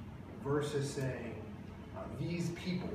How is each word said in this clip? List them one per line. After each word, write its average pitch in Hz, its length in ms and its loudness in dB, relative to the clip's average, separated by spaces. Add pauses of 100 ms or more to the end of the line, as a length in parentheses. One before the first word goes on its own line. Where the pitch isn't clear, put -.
(440)
Versus 139 460 4
saying, 117 500 0 (560)
uh, - 40 -4 (180)
"These 170 320 2
people - 440 0